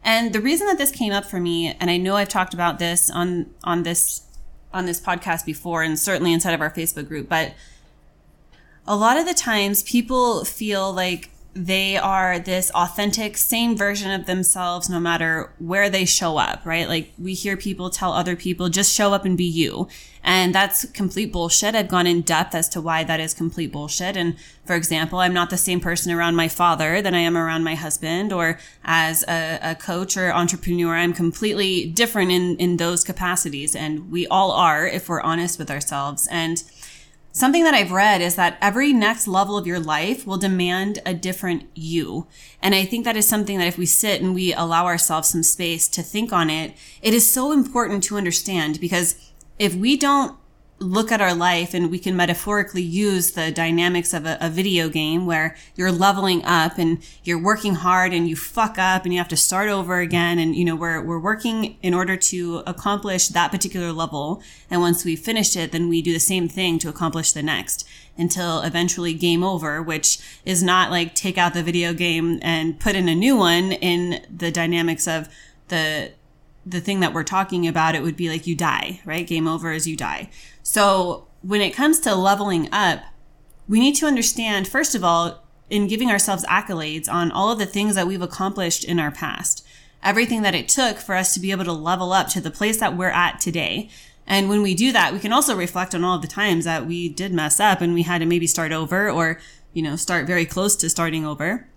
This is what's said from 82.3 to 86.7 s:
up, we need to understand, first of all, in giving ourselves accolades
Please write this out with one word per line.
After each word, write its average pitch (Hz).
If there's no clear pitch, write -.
up, 180
we 214
need 277
to 311
understand, 226
first 294
of 185
all, 170
in 208
giving 220
ourselves 196
accolades 160